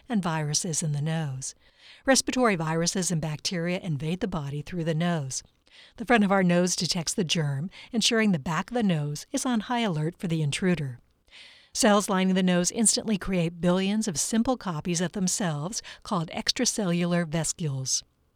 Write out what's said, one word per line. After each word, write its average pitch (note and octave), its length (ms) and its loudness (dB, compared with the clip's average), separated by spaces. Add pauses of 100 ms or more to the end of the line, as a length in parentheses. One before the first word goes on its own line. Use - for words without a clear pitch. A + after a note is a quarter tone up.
and G#3+ 140 0
viruses D#3+ 580 -2
in D3+ 120 -2
the C#3+ 80 -2
nose. D3+ 520 -4 (540)
Respiratory B3 480 4
viruses E3 560 0
and D#3+ 100 0
bacteria E3+ 580 -4
invade D#3+ 400 -4
the - 80 -2
body D3 360 -6
through F3 200 -6
the D#3+ 120 0
nose. D#3+ 480 -2 (540)
The A3+ 80 -8
front A#3 180 6
of F#3+ 80 4
our G3 120 6
nose F3 320 4
detects F3 380 -2
the G#3 100 0
germ, D3+ 460 -2 (220)
ensuring A3 400 2
the E3 80 2
back E3 320 -4
of A#3 40 -8
the B3 60 2
nose D3+ 500 0
is C4+ 140 -2
on B3 160 0
high A#3+ 200 -2
alert D#3+ 360 -2
for G3 100 -6
the D#3+ 140 0
intruder. D3 600 0 (680)
Cells G#3 380 4
lining F#3 240 4
the F#3+ 80 4
nose F3+ 300 4
instantly A3 480 2
create F3 420 -2
billions F#3+ 460 2
of D3+ 120 -2
simple A#3 380 0
copies E3+ 440 -4
of F3 100 -2
themselves F3+ 720 -2 (180)
called E3+ 300 -4
extracellular F3 960 0
vesicles. D3 760 -4 (320)